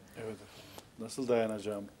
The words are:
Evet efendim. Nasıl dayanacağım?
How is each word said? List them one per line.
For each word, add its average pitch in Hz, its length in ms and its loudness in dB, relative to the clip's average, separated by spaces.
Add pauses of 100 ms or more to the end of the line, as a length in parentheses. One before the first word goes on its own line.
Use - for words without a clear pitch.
(180)
Evet 113 160 -6
efendim. - 120 -12 (540)
Nasıl 117 280 -4
dayanacağım? 107 560 4 (180)